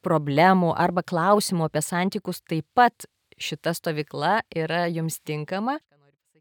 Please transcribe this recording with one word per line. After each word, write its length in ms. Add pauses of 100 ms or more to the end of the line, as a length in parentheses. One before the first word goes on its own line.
problemų 720
arba 280
klausimų 640
apie 140
santykius, 600
taip 220 (100)
pat 300 (340)
šita 340
stovykla 640 (140)
yra 340
jums 320
tinkama. 600 (600)